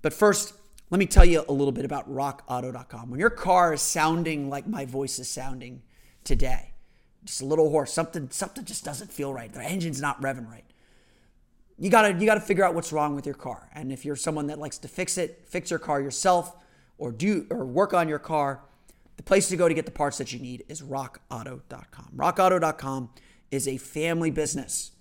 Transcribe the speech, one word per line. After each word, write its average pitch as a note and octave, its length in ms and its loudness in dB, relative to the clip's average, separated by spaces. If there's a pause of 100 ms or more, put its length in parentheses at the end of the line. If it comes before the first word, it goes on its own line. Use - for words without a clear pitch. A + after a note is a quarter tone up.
But D#3 100 -2
first, - 420 2 (360)
let F3+ 80 0
me G3 80 4
tell - 180 12
you E3 240 8
a C#3+ 40 -2
little C#3 200 0
bit C#3 120 -6
about C#3 280 -8
rock C3+ 360 -6
auto B2+ 240 -6
dot B2 160 -14
com. A#2 220 -14
When C3 100 -8
your G#3 100 4
car F3+ 420 4
is C#3+ 100 -2
sounding D#3+ 680 0
like C#3 160 -8
my C#3 180 -6
voice C3+ 340 -6
is B2+ 100 -10
sounding B2+ 540 -8 (420)
today, - 500 2 (500)
just - 160 -10
a C3+ 60 -8
little D#3 240 6
hoarse, D3+ 220 0
something, E3 380 -4
something G3 340 -10
just - 200 -12
doesn't D#3+ 280 -12
feel C#3 200 -8
right. A#2+ 200 -12
The B2 100 -14
engine's D#3+ 380 -6
not C#3+ 200 -4
revving B2+ 300 -6
right. A2+ 140 -20 (1120)
You F#3+ 120 -2
gotta, G#3 240 6
you F3+ 100 0
gotta G#3+ 160 4
figure G3 240 2
out F3 100 2
what's E3 160 -6
wrong D3 240 -2
with C#3 120 -8
your C#3 80 -8
car. - 400 -14
And C#3 180 -10
if C3 120 -14
you're C#3+ 120 -6
someone D3+ 300 -4
that D3+ 120 -8
likes D3+ 200 -12
to D3 100 -18
fix F3+ 300 -6
it, - 280 -6
fix - 240 -8
your E3 80 -2
car C#3+ 220 -2
yourself, F3 560 0 (400)
or A#2+ 160 -8
do, F3 380 0
or C3 160 -4
work F3+ 260 0
on E3+ 160 2
your D3 100 -4
car, C#3+ 440 -4 (560)
the - 40 -20
place G3 280 2
to F3+ 60 -4
go E3+ 120 4
to E3 60 2
get D#3 100 -4
the - 80 -12
parts C#3+ 260 -4
that B2+ 140 -8
you B2 60 -12
need B2 300 -14
is D3+ 140 -14
rock C3+ 380 -10 (100)
auto C3 380 -14
dot - 220 -20
com. - 240 -20
Rock E3 240 -2
auto F#3 200 4
dot D#3 200 0
com C3+ 320 -8 (400)
is C3+ 180 -4
a C3+ 80 -4
family E3 540 -2
business - 720 -6